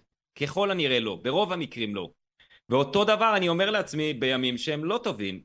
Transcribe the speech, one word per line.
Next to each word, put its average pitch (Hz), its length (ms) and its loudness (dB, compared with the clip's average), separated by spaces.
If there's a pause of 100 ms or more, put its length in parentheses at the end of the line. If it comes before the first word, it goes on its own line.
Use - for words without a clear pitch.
(400)
ככל 180 300 0
הנראה 139 300 2
לא. 104 160 -4
ברוב 160 360 0
המקרים 120 420 -6
לא. 90 160 -8 (580)
ואותו 139 360 4
דבר 214 320 4
אני 180 120 2
אומר 185 220 2
לעצמי 156 440 -2
בימים 127 440 0
שהם 151 260 -4
לא 214 200 -2
טובים. 101 400 -6